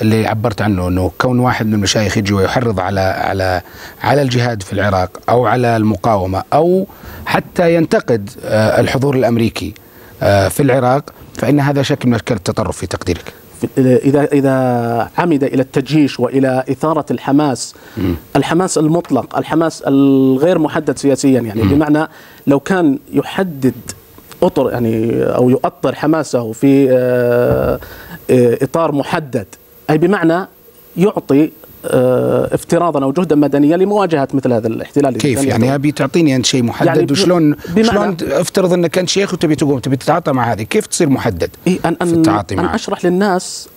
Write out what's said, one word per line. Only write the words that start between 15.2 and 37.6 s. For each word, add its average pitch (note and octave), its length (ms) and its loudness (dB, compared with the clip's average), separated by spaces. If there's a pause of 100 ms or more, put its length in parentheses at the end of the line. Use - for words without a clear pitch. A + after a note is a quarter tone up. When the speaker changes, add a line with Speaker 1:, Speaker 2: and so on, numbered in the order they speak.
Speaker 2:
إلى C3 180 0
التجيش C#3 580 0
وإلى B2+ 520 0
إثارة D#3 400 -2
الحماس، C#3 640 -2 (220)
Speaker 1:
مم. F#2 180 -2 (200)
Speaker 2:
الحماس E3 420 0
المطلق، D#3 600 0
الحماس D#3 500 -4
الغير C#3 720 2
محدد D3+ 380 -2
سياسيا، C3+ 420 2
يعني A2 240 -4
Speaker 1:
مم. G2 60 4
Speaker 2:
بمعنى D3+ 380 2 (400)
لو C#3 120 2
كان E3 400 0 (140)
يحدد C#3 600 -2 (720)
أطر، C#3+ 280 0
يعني، A#2 520 -2
أو B2 260 2
يؤطر - 460 -2
حماسه C#3 560 -2
في، C#3 400 4
آه، B2 880 2 (500)
آه، A#2+ 320 4
إطار D#3+ 300 0
محدد، C3+ 560 -4 (420)
أي D#3 80 4
بمعنى F3 500 2 (500)
يعطي، D#3+ 540 2 (340)
آه، B2+ 680 0
افتراضا E3 480 0
أو C3+ 80 0
جهدا D#3+ 240 0
مدنيا D3 420 4
لمواجهة F#3 560 0
مثل B2+ 200 0
هذا A2+ 140 0
الاحتلال B2 500 -2
Speaker 1:
كيف؟ A#2 200 0
Speaker 2:
الذي C3+ 120 0
Speaker 1:
يعني A2+ 160 2
Speaker 2:
يعتبر C3+ 100 0
Speaker 1:
أبي C#3+ 160 0
تعطيني C#3 440 0
أنت B2+ 100 0
شيء C3 180 0
محدد، A#2 240 0
Speaker 2:
يعني D#3+ 180 2
بم-، C3 60 -2
Speaker 1:
وشلون، E3+ 440 2 (140)